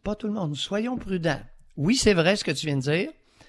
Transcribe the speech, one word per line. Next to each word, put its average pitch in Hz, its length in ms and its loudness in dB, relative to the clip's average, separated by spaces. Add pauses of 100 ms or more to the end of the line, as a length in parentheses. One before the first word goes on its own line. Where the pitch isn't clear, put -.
pas 208 120 -4
tout 214 120 -8
le 208 60 -2
monde. 170 220 -4
Soyons 226 420 -4
prudents. 165 440 -2 (340)
Oui, 180 200 2
c'est 214 180 6
vrai 170 220 4
ce 202 80 -4
que 175 80 -2
tu 143 140 -4
viens 143 120 0
de 131 40 -2
dire, 165 280 0 (400)